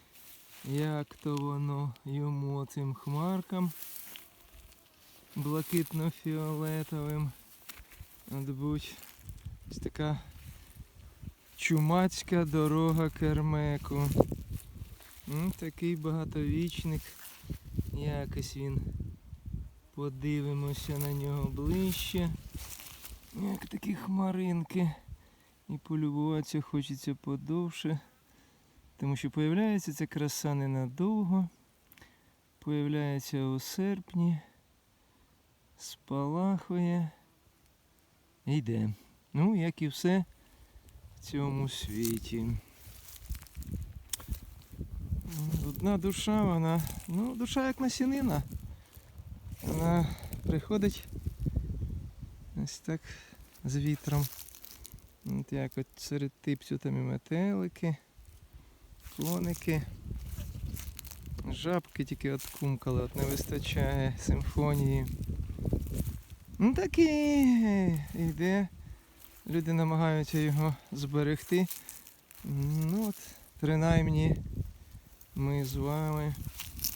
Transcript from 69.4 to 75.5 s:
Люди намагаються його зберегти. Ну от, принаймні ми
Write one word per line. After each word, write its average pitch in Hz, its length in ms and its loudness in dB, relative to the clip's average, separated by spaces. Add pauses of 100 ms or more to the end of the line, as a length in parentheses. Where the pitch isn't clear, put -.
Люди 160 260 2
намагаються 160 640 4
його 151 360 4 (180)
зберегти. 147 720 2 (800)
Ну 156 640 2
от, 202 60 -2 (460)
принаймні 160 760 6 (960)
ми 139 300 0